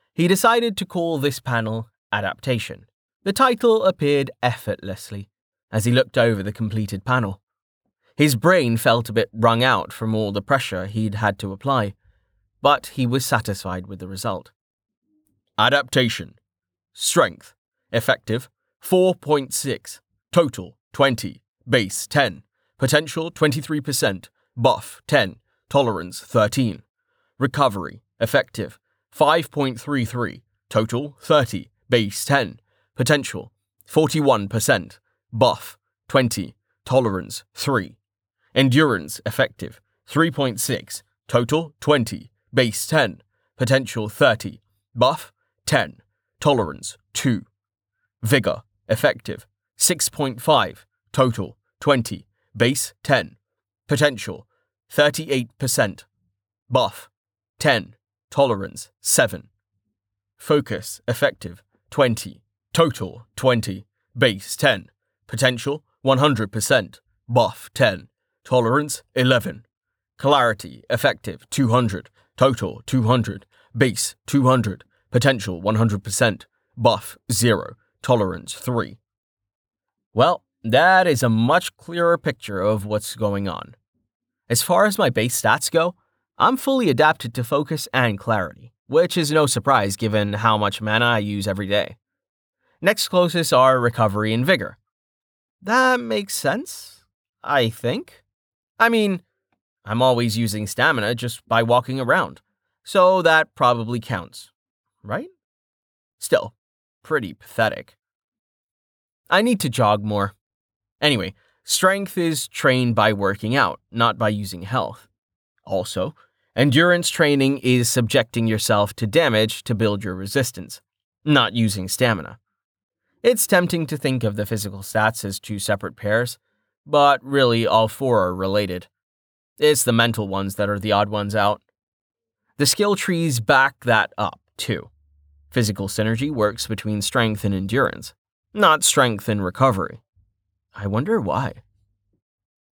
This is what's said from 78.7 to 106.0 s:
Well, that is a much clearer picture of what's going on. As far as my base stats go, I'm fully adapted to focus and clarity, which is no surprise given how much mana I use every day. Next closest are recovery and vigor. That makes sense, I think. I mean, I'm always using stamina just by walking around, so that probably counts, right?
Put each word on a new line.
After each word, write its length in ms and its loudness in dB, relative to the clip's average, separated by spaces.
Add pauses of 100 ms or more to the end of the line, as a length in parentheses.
Well, 300 2 (220)
that 420 4
is 160 0
a 60 2
much 480 2
clearer 420 0
picture 420 -6
of 240 0
what's 300 -6
going 320 -2
on. 300 -10 (720)
As 100 2
far 260 4
as 120 -2
my 100 2
base 320 -2
stats 300 0
go, 240 0 (420)
I'm 200 4
fully 340 0
adapted 440 2
to 100 -6
focus 500 -4
and 240 0
clarity, 560 -4 (140)
which 280 2
is 140 0
no 160 4
surprise 500 2
given 360 0
how 260 2
much 240 -4
mana 240 0
I 120 2
use 280 -4
every 220 -4
day. 280 -2 (840)
Next 240 0
closest 460 0
are 260 6
recovery 560 0
and 100 0
vigor. 340 0 (840)
That 380 0
makes 340 -6
sense, 680 -6 (400)
I 260 2
think. 540 -8 (560)
I 80 6
mean, 340 0 (640)
I'm 180 -2
always 340 2
using 300 -2
stamina 480 0
just 340 -8
by 140 2
walking 380 0
around, 420 -2 (400)
so 400 4
that 320 4
probably 460 0
counts, 500 -10 (520)
right? 260 -8 (920)